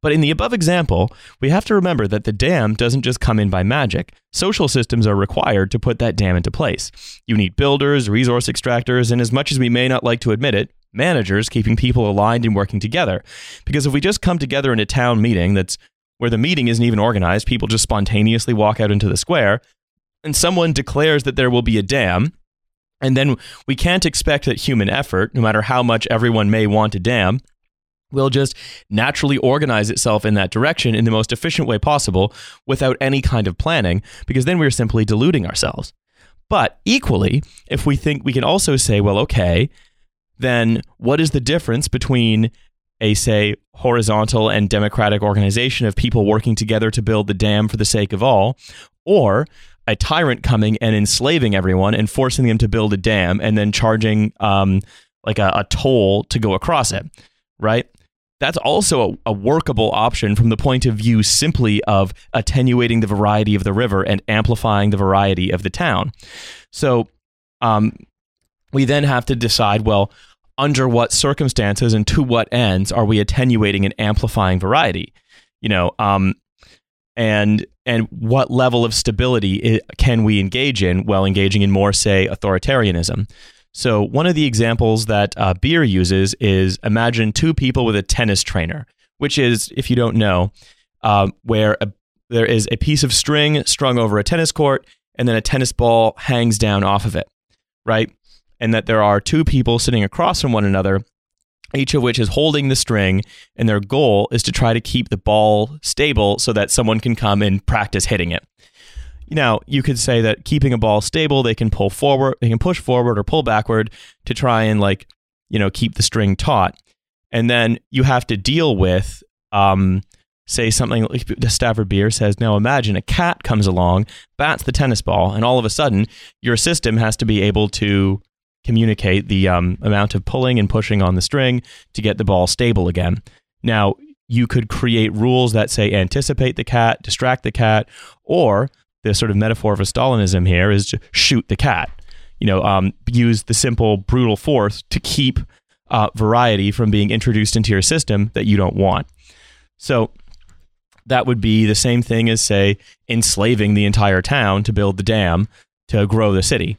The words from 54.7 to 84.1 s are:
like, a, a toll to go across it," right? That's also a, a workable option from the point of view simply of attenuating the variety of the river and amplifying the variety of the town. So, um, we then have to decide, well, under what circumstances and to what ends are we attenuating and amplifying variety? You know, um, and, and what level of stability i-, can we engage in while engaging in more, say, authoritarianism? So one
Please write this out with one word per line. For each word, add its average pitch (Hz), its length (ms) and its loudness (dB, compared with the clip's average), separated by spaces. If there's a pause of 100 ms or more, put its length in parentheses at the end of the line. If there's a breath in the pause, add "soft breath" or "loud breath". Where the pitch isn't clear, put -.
like, 110 140 -4
a, 98 160 2
a 101 160 -2
toll 107 540 2
to - 160 -4
go 107 140 0
across 135 380 -2
it," 98 140 -8 (540 soft breath)
right? 110 280 -2 (520)
That's 147 180 -4
also 147 540 0
a, 92 60 -10 (100)
a 113 40 -4
workable 110 600 0
option 107 420 0
from 117 140 4
the 113 80 0
point 127 300 0
of 113 80 0
view 110 260 2
simply 110 640 0
of 98 320 0 (180 soft breath)
attenuating 120 680 0
the 107 60 0
variety 104 460 2
of 95 100 0
the 98 100 -2
river 101 280 0
and 98 260 -2
amplifying 107 640 0
the 101 80 0
variety 95 540 0
of 87 100 -2
the 110 100 -4
town. 120 400 -2 (600 loud breath)
So, 123 360 0 (540)
um, 110 340 2 (800)
we 135 120 2
then 143 180 0
have 131 240 0
to 135 80 0
decide, 110 500 0
well, 101 260 2 (480 soft breath)
under 135 280 0
what 117 240 2
circumstances 127 800 0
and 107 140 2
to - 140 0
what 117 300 0
ends 98 400 0
are 113 140 0
we 107 140 2
attenuating 104 640 2
and - 140 -4
amplifying 104 600 0
variety? 98 540 -2 (480 soft breath)
You 110 80 -4
know, 90 300 0
um, 98 340 2 (800 soft breath)
and, 107 500 0 (200)
and 117 240 -2
what 120 420 -2
level 120 320 2
of 110 100 -2
stability 113 840 0
i-, 107 40 0 (180)
can 113 260 2
we 107 160 2
engage 110 440 -2
in 90 220 0
while 98 200 2
engaging 98 360 2
in 98 100 2
more, 98 220 2
say, 98 340 2
authoritarianism? 98 1000 -2 (420 loud breath)
So 107 300 0
one 135 240 0